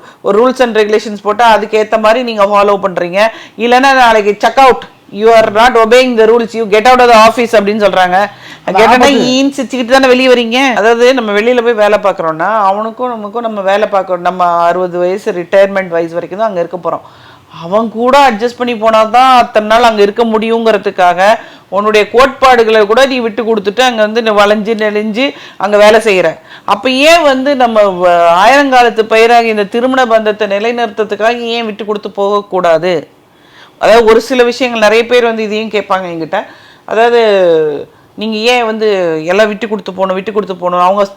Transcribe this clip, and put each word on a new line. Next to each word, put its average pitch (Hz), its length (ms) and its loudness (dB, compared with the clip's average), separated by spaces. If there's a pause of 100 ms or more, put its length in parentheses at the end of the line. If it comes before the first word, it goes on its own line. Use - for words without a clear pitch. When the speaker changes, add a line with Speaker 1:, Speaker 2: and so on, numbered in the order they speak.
(220)
Speaker 1:
ஒரு 208 280 0
rules 254 120 -2
and 233 160 0
regulations 214 440 -2
போட்டா 214 360 2
அதுக்கேத்த 214 440 -2
மாதிரி 226 220 0
நீங்க 214 220 -2
ஃபாலோ 202 380 0
பண்றீங்க. 180 440 -2 (300)
இல்லைன்னா 240 220 0
நாளைக்கு 233 680 2
"Check 226 120 0
out, 262 200 4 (360)
you 214 120 0
are 226 200 4
not 226 280 0 (100)
obeying 247 320 2
the 220 80 4
rules, 226 260 2
you 226 180 -4
get 214 160 0
out 254 140 4
of 247 100 4
the 226 200 6
office" 226 220 -2
அப்படின்னு 208 320 0
சொல்றாங்க. 185 460 0 (360)
Speaker 2:
அந்த 196 140 -2
Speaker 1:
கேட்டா 226 120 4
Speaker 2:
ஆபத்து. 254 220 4
Speaker 1:
ஈன்னு 262 420 0
சிரிச்சுக்கிட்டு 247 360 -4
தானே 269 160 2
வெளியே 254 200 2
வரீங்க. 240 500 0
அதாவது 233 360 2
நம்ம 226 180 -2
வெளியில 233 320 0
போய் 240 100 0
வேலை 208 260 2
பார்க்குறோம்னா 180 580 -2
அவனுக்கும் 220 520 -2
நமக்கும் 220 320 -8
நம்ம 220 200 -6
வேலை 202 300 0
பார்க்குறோம், 185 260 -2
நம்ம 180 280 -2
அறுபது 175 540 0
வயசு 185 320 -2
ரிட்டையர்மெண்ட் 190 560 0
வயசு 165 260 -4
வரைக்கும் 170 260 -8
தான் 220 80 -2
அங்க 190 120 -4
இருக்க 170 300 -6
போறோம். 156 120 -8 (640)
அவன் 208 260 -2
கூட 254 420 2
அட்ஜஸ்ட் 233 260 -6
பண்ணி 240 180 -4
போனா 220 280 2
தான் 247 340 4
அத்தனை 226 300 0
நாள் 226 160 2
அங்க 220 180 2
இருக்க 208 240 0
முடியுங்கிறதுக்காக 208 1080 0 (340)
உன்னுடைய 208 400 0
கோட்பாடுகளை 233 760 2
கூட 233 200 2
நீ 262 120 -4
விட்டு 233 260 -6
கொடுத்துட்டு 208 360 -4
அங்க 247 220 0
வந்து 220 200 -2
நீ 220 80 -2
வளைஞ்சு 208 460 0
நெளிஞ்சு 214 580 -4 (240)
அங்க 208 200 -2
வேலை 214 220 6
செய்யற. 185 380 0 (280)
அப்ப 208 240 -2
ஏன் 302 320 2
வந்து 277 340 0
நம்ம 233 260 2
வ-, 175 460 2
ஆயிரங்காலத்து 240 720 2
பயிராக 226 420 2
இந்த 214 200 -2
திருமண 254 420 -2
பந்தத்தை 220 420 0
நிலைநிறுத்தத்துக்காக 214 920 -4
ஏன் 233 280 -6
விட்டு 214 200 -10
கொடுத்து 202 260 -8
போகக்கூடாது? 180 960 -2 (720)
அதாவது 220 280 2
ஒரு 220 160 2
சில 247 220 -2
விஷயங்கள் 240 380 -2
நிறைய 220 240 2
பேர் 247 180 0
வந்து 226 200 -2
இதையும் 214 260 -6
கேட்பாங்க 190 360 -4
என்கிட்ட. 170 400 -8 (400)
அதாவது 196 1040 0 (240)
நீங்க 214 240 -8
ஏன் 240 280 0
வந்து 202 600 -2
எல்லாம் 196 220 0
விட்டு 208 200 -8
கொடுத்து 202 260 -8
போகணும், 185 220 -4
விட்டு 190 160 -8
கொடுத்து 196 240 -6
போகணும், 180 300 -2
அவங்க 196 320 0